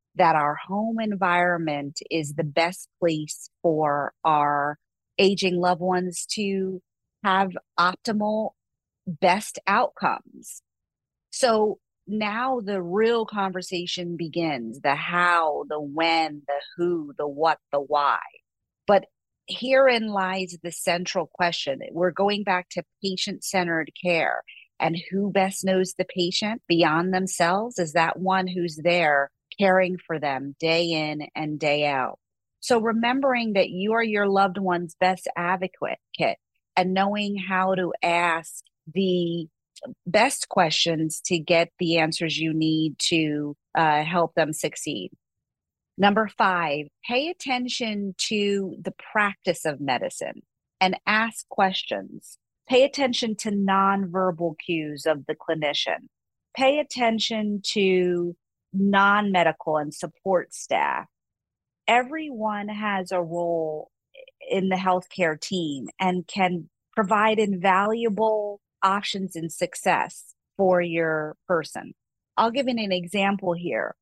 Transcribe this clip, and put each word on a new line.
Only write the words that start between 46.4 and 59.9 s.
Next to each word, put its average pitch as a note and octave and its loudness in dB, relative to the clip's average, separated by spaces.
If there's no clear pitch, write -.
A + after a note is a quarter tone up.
pay C4 -2
attention A#3+ -4
to G3+ 0
the F#3+ -8
practice G3+ -2
of C#3+ -4
medicine - -4
and F#3+ 2
ask A3 -2
questions. - -4
Pay B3+ 6
attention B3+ -2
to A3 -6
nonverbal F#3+ 2
cues D3+ -4
of D3 0
the - -4
clinician. D3+ -4
Pay C4+ 4
attention A3 -2
to F3+ 2
non-medical G3 4
and D3+ -2